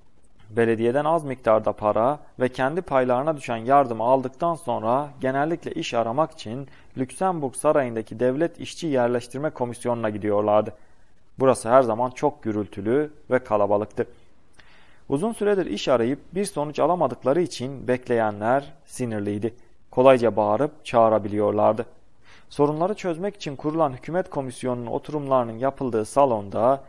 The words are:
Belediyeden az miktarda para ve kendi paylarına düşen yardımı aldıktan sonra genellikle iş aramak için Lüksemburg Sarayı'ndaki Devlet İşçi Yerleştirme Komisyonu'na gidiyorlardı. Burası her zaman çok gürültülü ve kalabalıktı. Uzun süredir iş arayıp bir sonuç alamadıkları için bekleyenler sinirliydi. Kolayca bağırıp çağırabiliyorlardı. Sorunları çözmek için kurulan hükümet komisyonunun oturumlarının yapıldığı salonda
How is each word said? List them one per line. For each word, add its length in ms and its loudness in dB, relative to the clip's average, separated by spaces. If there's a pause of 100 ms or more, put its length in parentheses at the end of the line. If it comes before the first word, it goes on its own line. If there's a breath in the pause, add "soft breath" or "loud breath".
(500)
Belediyeden 560 2
az 180 0
miktarda 500 0
para 460 0 (200 soft breath)
ve 100 0
kendi 320 -4
paylarına 560 0
düşen 200 -6
yardımı 460 2
aldıktan 520 0
sonra 540 -2 (120)
genellikle 500 -2
iş 220 -6
aramak 380 0
için 360 -12 (300 soft breath)
Lüksemburg 580 -4
Sarayı'ndaki 640 0
Devlet 400 0
İşçi 280 -10
Yerleştirme 600 -2
Komisyonu'na 600 -4
gidiyorlardı. 640 2 (640 soft breath)
Burası 300 2
her 120 8
zaman 280 0
çok 340 -4
gürültülü 680 -2 (200)
ve 120 2
kalabalıktı. 640 0 (1040 soft breath)
Uzun 240 -2
süredir 320 0
iş 220 -6
arayıp 320 2 (160)
bir 100 -2
sonuç 340 -6
alamadıkları 600 2
için 460 -6
bekleyenler 840 0 (120)
sinirliydi. 680 -4 (380 soft breath)
Kolayca 440 6
bağırıp 500 0
çağırabiliyorlardı. 1000 4 (640 soft breath)
Sorunları 440 0
çözmek 420 -6
için 200 -10
kurulan 380 -2
hükümet 360 -6
komisyonunun 560 -6
oturumlarının 720 -2
yapıldığı 480 -2
salonda 840 2